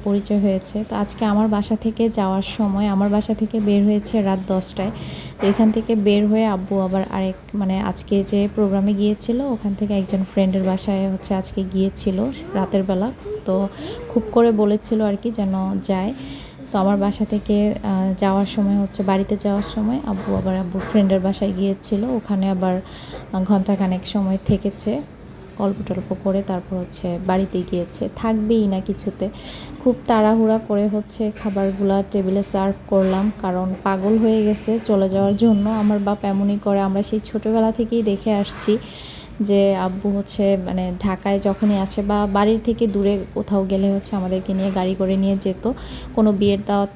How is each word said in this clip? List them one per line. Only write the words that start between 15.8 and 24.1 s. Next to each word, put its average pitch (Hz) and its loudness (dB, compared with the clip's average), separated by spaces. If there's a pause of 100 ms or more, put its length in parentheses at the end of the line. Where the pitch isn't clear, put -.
যায়। 196 -2 (580)
তো - 0
আমার 196 4
বাসা 202 0
থেকে, 208 0
আহ, 190 0
যাওয়ার 196 2
সময় 202 2
হচ্ছে, 202 -2
বাড়িতে 196 2
যাওয়ার 202 0
সময় 220 0
আব্বু 196 -2
আবার 190 0
আব্বুর 185 -4
ফ্রেন্ডের 196 4
বাসায় 196 0
গিয়েছিল, 196 0
ওখানে 208 0
আবার, 185 0
আহ, - -8
ঘন্টাখানেক 190 2
সময় 190 0